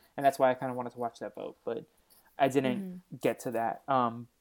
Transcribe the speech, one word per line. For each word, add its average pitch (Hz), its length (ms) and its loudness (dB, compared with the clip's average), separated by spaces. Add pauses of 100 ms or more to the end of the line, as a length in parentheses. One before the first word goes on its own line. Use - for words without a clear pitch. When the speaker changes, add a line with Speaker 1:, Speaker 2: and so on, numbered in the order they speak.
(160)
Speaker 1:
and 143 100 -4
that's 135 120 4
why 131 140 6
I - 20 6
kinda 127 220 -4
wanted 120 180 -8
to 123 60 -10
watch 117 200 -4
that 104 140 -8
vote, - 320 -10
but 117 200 -4 (520)
I 143 100 4
didn't 131 320 2
Speaker 2:
Mm-hmm. 180 420 -12
Speaker 1:
get 117 200 0
to 127 100 -6
that. 113 360 -2
Um, 120 400 0 (140)